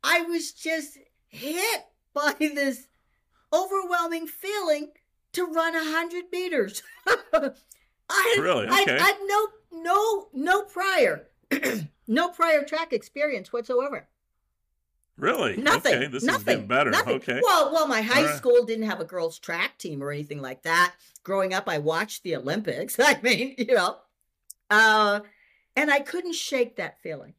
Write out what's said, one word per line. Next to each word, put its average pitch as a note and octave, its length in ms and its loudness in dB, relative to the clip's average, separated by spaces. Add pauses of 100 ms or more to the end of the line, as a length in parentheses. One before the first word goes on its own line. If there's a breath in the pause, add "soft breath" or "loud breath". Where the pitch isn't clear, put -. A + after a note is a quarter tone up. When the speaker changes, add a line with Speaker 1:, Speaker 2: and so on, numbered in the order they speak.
Speaker 1:
I E4+ 180 4
was E4+ 320 -4
just D#4+ 440 -6 (300)
hit F4+ 580 -4 (280)
by D4 260 0
this C#4+ 480 -2 (640)
overwhelming F4 720 -2
feeling F4 640 -4 (420)
to F4+ 120 -2
run E4 300 -2
a D#4+ 80 -2
hundred E4+ 480 -6
meters. E4 500 -4 (120)
<laughs> - 120 -16
I D#4+ 480 0 (800 soft breath)
had, - 60 2
Speaker 2:
Really? D3+ 280 2
Speaker 1:
I, G4 140 4
Speaker 2:
Okay. - 140 2
Speaker 1:
I E4+ 60 4
had G4+ 220 2
no, G#4 220 2 (360)
no, G4+ 500 2
no F4 300 2
prior, E4+ 640 0 (240)
<clears throat> B3+ 560 -4
no D#4 220 2
prior E4 340 2
track D#4 300 -4
experience C4 580 -4
whatsoever. B3 560 -4 (1080)
Speaker 2:
Really? G3 400 0
Speaker 1:
Nothing. C#4 380 2
Speaker 2:
Okay, C3 120 -2
this C3 160 -6
is B3 40 0
Speaker 1:
Nothing. - 180 -2
Speaker 2:
getting G#2 220 0
better. C3 240 2
Speaker 1:
Nothing. F#4 240 2
Speaker 2:
Okay. C3 280 -4
Speaker 1:
Well, E4 300 4
well, D#4 140 2
my A3+ 140 0
high A#3+ 200 2
Speaker 2:
All D#4 60 4
right. D4 100 0
Speaker 1:
school A#3+ 280 6
didn't A3 220 -2
have F#3 120 -4
a E3 60 -6
girls' E3 340 -6
track F3+ 400 -4
team D3 240 -8
or C#3+ 80 -4
anything D3 300 -8
like C3 220 -12
that. F3 300 4 (300 loud breath)
Growing F#3+ 320 0
up, G3 120 -2
I D#3+ 120 -2
watched D#3+ 440 -2
the - 120 -4
Olympics. D3 640 -6
<laughs> A#3+ 40 4
I C#4+ 200 4
mean, B3 340 0
you B3+ 160 0
know, F#3+ 240 2 (720)
uh, G#3+ 520 6 (540 soft breath)
and D4 160 0
I C#4+ 100 4
couldn't E4+ 340 -6
shake B3+ 400 -2
that - 260 -10
feeling. D#3 380 -12